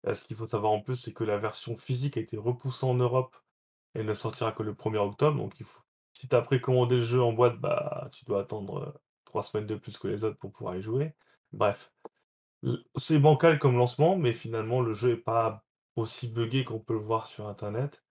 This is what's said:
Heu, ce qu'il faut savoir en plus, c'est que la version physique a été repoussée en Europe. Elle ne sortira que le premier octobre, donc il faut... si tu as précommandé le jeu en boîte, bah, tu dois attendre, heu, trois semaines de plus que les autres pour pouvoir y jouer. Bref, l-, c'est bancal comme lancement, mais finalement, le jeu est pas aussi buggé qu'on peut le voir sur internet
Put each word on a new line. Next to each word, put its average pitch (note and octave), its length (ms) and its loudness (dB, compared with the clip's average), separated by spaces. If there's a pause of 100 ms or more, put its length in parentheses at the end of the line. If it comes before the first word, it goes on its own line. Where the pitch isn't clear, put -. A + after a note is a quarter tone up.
Heu, - 80 -2
ce - 100 -10
qu'il A2 120 -12
faut A2+ 100 -8
savoir G#2+ 260 2
en G#2+ 100 2
plus, B2+ 140 -4
c'est A2+ 180 -10
que A2+ 100 -4
la G#2 140 0
version A2 380 -6
physique C3+ 400 -4
a A2+ 40 0
été - 160 -8
repoussée B2 500 -4
en B2+ 80 2
Europe. B2 420 0 (580)
Elle A2 120 -4
ne G#2+ 80 -2
sortira A2 380 -2
que - 100 -8
le G#2+ 120 -4
premier G#2+ 240 -2
octobre, B2+ 400 2
donc G#2+ 220 -8
il A2 60 -14
faut... - 140 -20 (320)
si - 160 -16
tu C3 80 4
as A#2 60 6
précommandé B2+ 540 2
le A#2+ 60 2
jeu B2 200 2
en A#2 100 2
boîte, A#2 280 4
bah, - 520 -2
tu - 120 -20
dois G2+ 180 0
attendre, G2 380 -8
heu, - 140 -10 (300)
trois G#2+ 180 -6
semaines G#2+ 240 -4
de G#2+ 100 -4
plus - 220 -14
que G2 100 -8
les G2+ 160 -4
autres G#2 140 -4
pour G2+ 140 -12
pouvoir - 240 -8
y F#2+ 60 -6
jouer. C3+ 320 -4 (380)
Bref, G#2 400 -2 (720)
l-, B1+ 200 -2 (120)
c'est D3+ 240 4
bancal D#3 400 8
comme B2+ 180 4
lancement, D3 400 4
mais B2 160 2
finalement, A2+ 480 -2
le A2 120 0
jeu A#2+ 180 2
est A2+ 60 2
pas A2+ 460 0 (320)
aussi A#2 320 -4
buggé A#2 360 0
qu'on A2+ 160 -6
peut A2+ 140 -4
le A2 60 -2
voir A2 280 -2
sur G#2 200 -12
internet G#2 640 -6